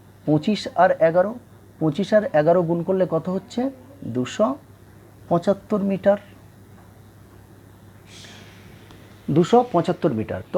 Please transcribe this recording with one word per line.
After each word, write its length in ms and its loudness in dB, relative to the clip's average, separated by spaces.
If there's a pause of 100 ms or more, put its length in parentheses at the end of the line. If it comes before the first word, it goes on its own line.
(260)
পঁচিশ 360 0 (220)
আর 80 4 (160)
এগারো, 240 2 (480)
পঁচিশ 380 -2
আর 60 2 (160)
এগারো 200 4 (100)
গুণ 180 0
করলে 220 0
কত 160 -2 (100)
হচ্ছে? 260 -8 (540)
দুশো 320 -2 (800)
পঁচাত্তর 600 -2
মিটার, 300 0 (3250)
দুশো 220 4 (140)
পঁচাত্তর 460 0
মিটার। 240 -6 (100)
তো 60 0